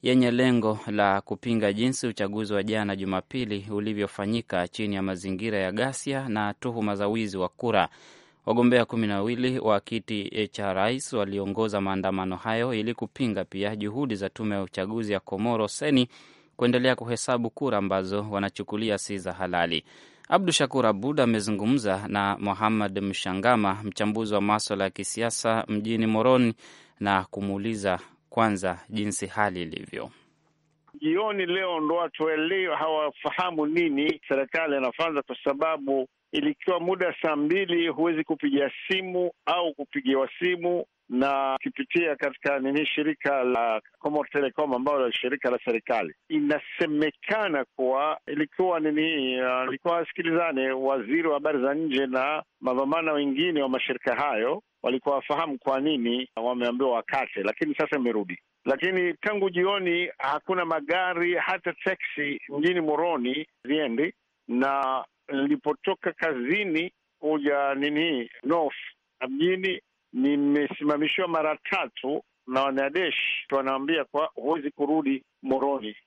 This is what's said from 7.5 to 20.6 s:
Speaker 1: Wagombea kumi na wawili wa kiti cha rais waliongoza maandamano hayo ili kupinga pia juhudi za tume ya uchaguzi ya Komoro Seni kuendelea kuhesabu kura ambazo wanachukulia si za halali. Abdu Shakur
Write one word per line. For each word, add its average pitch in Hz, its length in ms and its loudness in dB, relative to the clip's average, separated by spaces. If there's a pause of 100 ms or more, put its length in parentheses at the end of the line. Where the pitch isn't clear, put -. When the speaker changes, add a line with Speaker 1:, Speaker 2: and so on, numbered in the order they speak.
Speaker 1:
Wagombea 120 400 6
kumi 113 220 -2
na 104 80 -2
wawili 120 440 -2
wa 104 200 2
kiti 107 720 -4
cha 101 220 -2
rais 117 400 0
waliongoza 101 680 0
maandamano 95 540 -2
hayo 117 380 -2
ili 110 200 -2
kupinga 107 520 -4
pia 101 300 -4
juhudi 107 400 -4
za 95 140 -4
tume 107 260 -4
ya 98 60 -2
uchaguzi 104 520 -4
ya 95 60 0
Komoro 107 480 -2
Seni 135 420 0 (460)
kuendelea 123 400 2
kuhesabu 120 540 -2
kura 120 280 -2
ambazo 98 540 -2
wanachukulia 101 680 -2
si 101 200 -6
za 90 160 -6
halali. 85 500 0 (460)
Abdu 175 220 4
Shakur 131 340 2